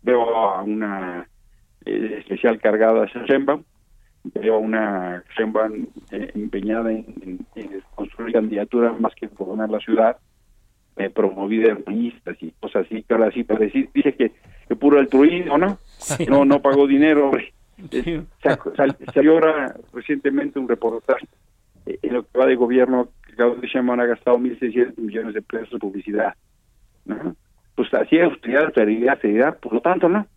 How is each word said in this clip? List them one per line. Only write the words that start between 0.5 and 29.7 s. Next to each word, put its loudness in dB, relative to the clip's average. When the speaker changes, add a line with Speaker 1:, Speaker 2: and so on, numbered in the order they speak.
Speaker 1:
una, -8
eh, -4
especial -2
cargada 2
a 0
Sheinbaum, -2
veo -2
a 2
una -4
Sheinbaum, -4
eh, -10
empeñada -4
en, -6
en, -14
en -14
construir -10
candidatura 0
más -4
que -12
en -14
gobernar -8
la -4
ciudad, 2
eh, -4
promovida 0
en -8
listas -6
y -12
cosas -4
así, -10
que -4
ahora 2
sí -6
parece, -2
dice 2
que, 0
que -2
puro 6
altruismo, 4
¿no? 0
Speaker 2:
Sí. -6
Speaker 1:
No, 6
no 4
pagó 4
dinero, 4
hombre. -2
Speaker 2:
Sí. -4
Speaker 1:
Eh, -6
sa-, 2
sal-, 2
salió 6
ahora 2
recientemente -4
un -6
reportaje, -2
eh, -10
en -4
lo -4
que -6
va 4
de 4
gobierno, 2
que -20
Claudia 0
Sheinbaum -2
ha 2
gastado 2
mil -2
seiscientos -2
millones -6
de -6
pesos -10
en -8
publicidad, -4
¿no? -8
Pues -4
así 2
austeridad, 2
austeridad, 2
austeridad, 0
por -8